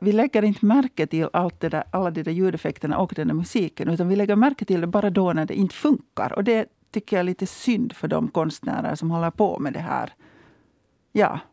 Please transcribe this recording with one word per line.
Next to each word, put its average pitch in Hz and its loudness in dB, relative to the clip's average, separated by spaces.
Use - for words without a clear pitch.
vi 202 2
lägger 220 2
inte 208 2
märke 180 4
till 160 0
allt 175 -2
det 165 0
där, 156 -2
alla 185 0
de 156 -4
där 160 -4
ljudeffekterna 165 -2
och 185 -2
den 160 -2
där 156 0
musiken, 170 -2
utan 170 0
vi 190 2
lägger 202 2
märke 254 2
till 185 0
det 170 -2
bara 202 0
då 180 2
när 156 0
det - -6
inte 190 0
funkar. - -2
Och 202 -2
det 220 2
tycker 208 -4
jag - 2
är 175 2
lite 180 -4
synd 233 -2
för - -8
de - 0
konstnärer 160 -4
som 165 -2
håller 165 -2
på - 0
med 147 -4
det - -8
här. 131 -6
Ja. - 2